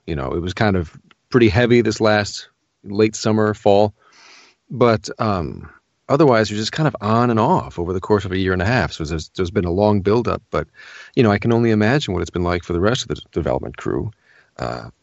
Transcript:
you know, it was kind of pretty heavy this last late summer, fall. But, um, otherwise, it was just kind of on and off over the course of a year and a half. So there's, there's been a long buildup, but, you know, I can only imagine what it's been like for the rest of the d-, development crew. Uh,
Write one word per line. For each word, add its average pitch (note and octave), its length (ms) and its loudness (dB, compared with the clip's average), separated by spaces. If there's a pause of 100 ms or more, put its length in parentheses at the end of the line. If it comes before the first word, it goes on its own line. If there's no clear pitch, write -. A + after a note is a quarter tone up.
you E2+ 80 -4
know, C2 160 -6
it E2 80 -4
was F2 140 -6
kind G#2 240 2
of E2 200 -6 (300)
pretty A#2 220 4
heavy A#2+ 320 4
this G#2+ 180 -2
last G#2+ 480 0 (380)
late G#2+ 280 0
summer, G#2+ 400 0
fall. G#2 400 4 (760)
But, A#2 400 0 (100)
um, E2 500 -4 (380)
otherwise, B2+ 420 4
it G#2+ 40 -8
was G#2+ 80 -4
just A2 100 -6
kind D3+ 160 0
of A#2 140 -4
on A2+ 280 2
and A2 120 2
off C#3+ 360 0
over F2 140 -4
the F#2 80 -4
course G2+ 240 0
of F#2 80 -6
a F#2+ 60 -2
year F#2 160 0
and F2+ 80 -2
a F2+ 40 -2
half. A#2 280 0
So E2 100 -8
there's, D#2+ 320 -6
there's F#2 160 -4
been G2 140 -2
a E2+ 60 -2
long G#2 280 2
buildup, G2+ 500 -2
but, D#2 200 -4 (460)
you C3+ 60 2
know, A2 100 4
I G2+ 60 2
can A#2 140 -2
only A#2 200 2
imagine G#2+ 420 0
what F2 80 -2
it's E2 100 -8
been F2 140 -2
like F2 180 -2
for - 80 -8
the E2+ 80 -2
rest A2 220 0
of - 80 -10
the C#2 60 -6
d-, - 60 -12 (120)
development B1+ 420 -4
crew. C#2 360 -6 (480)
Uh, A#1+ 300 -8 (140)